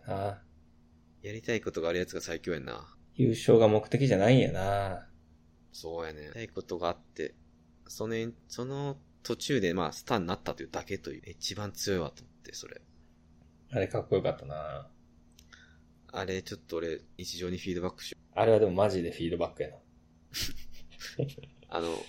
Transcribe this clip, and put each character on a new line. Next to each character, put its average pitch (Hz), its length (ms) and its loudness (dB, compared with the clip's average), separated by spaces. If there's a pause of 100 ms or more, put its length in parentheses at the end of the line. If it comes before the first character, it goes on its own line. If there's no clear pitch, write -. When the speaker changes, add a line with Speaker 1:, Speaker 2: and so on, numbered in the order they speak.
Speaker 1:
や 98 80 -4
な。 101 280 -4 (800)
Speaker 2:
や 104 120 -10
り 113 80 -10
た 120 140 -2
い 104 60 0
こ - 100 -4
と 85 100 -4
が 82 80 2
あ 87 40 2
る 90 60 0
や 90 60 0
つ - 100 -8
が 80 60 -6
最 82 180 -6
強 90 140 -4
や 76 60 -4
ん 65 60 -10
な。 58 300 -10 (200)
Speaker 1:
優 123 160 6
勝 113 280 8
が 110 80 10
目 107 200 4
的 123 200 2
じ 117 60 4
ゃ 92 40 6
な 101 120 6
い 131 80 10
ん - 20 8
や 95 140 4
な。 95 560 -2 (640)
Speaker 2:
そ 82 300 -8
う - 20 -6
や 78 80 -8
ね。 76 80 -14
や 76 80 -14
り - 40 -14
た 117 100 -12
い 107 40 -10
こ - 140 -8
と 90 160 -6
が 85 120 -2
あ 87 40 2
っ - 40 -18
て、 - 380 -8 (520)
そ 110 200 -6
の、 113 80 -2 (320)
そ - 160 -8
の 139 340 -4 (260)
途 - 120 -2
中 131 260 0
で、 87 120 4
ま 87 140 0
あ、 71 40 -8
ス - 140 -14
タ 127 100 0
ー 104 40 2
に 85 80 -2
な 95 80 -2
っ - 80 -8
た 82 120 -4
と - 80 -10
い - 40 -10
う - 40 -20
だ - 140 -6
け 98 120 -6
と 73 140 -12
い 78 80 -12
う、 - 100 -20
一 - 260 -8
番 104 180 -6
強 98 240 -2
い - 20 0
わ 71 120 -4
と - 120 -20
思 - 80 -20
っ - 120 -20
て、 - 100 -18
そ - 160 -14
れ。 - 120 -18 (920)
Speaker 1:
あ 123 80 0
れ 95 100 2
か 110 100 -2
っ - 80 -4
こ - 80 4
よ 95 80 4
か - 80 0
っ - 80 -6
た - 60 -16
な。 76 440 -8 (1200)
Speaker 2:
あ 95 140 -6
れ、 92 160 -2
ち - 120 -10
ょ 82 40 -8
っ - 40 -20
と - 160 -6
俺、 82 240 -4 (160)
日 85 200 -10
常 90 120 -4
に 90 80 -2
フ 85 100 -12
ィ 92 60 0
ー - 20 -4
ド 87 60 -4
バ 90 100 -2
ッ - 40 -12
ク - 80 -16
し - 80 -12
よ - 100 -14
う。 - 120 -20
Speaker 1:
あ 107 120 4
れ 113 80 10
は 107 60 8
で 110 60 8
も 92 60 6
マ 98 180 6
ジ 92 140 0
で 85 80 -4
フ - 80 -10
ィ 85 80 -2
ー 82 40 -2
ド 85 60 0
バ 85 120 0
ッ - 40 -16
ク - 100 -6
や - 80 -6
な。 - 60 -18
Speaker 2:
<laughs> - 40 -20 (1900)
あ 82 120 -2
の、 82 60 -2 (220)